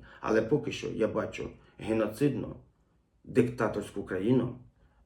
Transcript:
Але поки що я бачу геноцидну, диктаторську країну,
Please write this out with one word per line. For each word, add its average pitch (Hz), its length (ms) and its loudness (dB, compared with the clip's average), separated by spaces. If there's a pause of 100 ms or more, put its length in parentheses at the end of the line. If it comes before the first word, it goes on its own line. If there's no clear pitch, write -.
(220)
Але 110 200 4
поки 113 300 0
що - 160 -6
я 104 200 0
бачу - 420 -4 (280)
геноцидну, 110 800 0 (680)
диктаторську 104 800 0
країну, 117 560 2 (460)